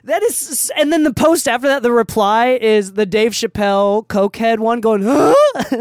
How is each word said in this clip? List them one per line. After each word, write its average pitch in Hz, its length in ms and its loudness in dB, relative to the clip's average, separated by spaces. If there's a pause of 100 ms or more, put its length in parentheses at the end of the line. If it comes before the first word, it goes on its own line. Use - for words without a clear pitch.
that 320 200 -2
is - 280 -4
s-, - 240 -6
and 294 160 0
then 320 120 2
the 294 100 0
post 320 340 2
after 247 220 0
that, 269 140 0
the 240 80 0
reply 233 720 2
is 214 320 0
the 208 120 -2
Dave 214 260 0
Chappelle 202 760 -2
cokehead 220 520 -2
one 226 220 -2
going, 214 220 0
"Huh?" 285 300 2 (220)
<laughs> 240 80 -4 (180)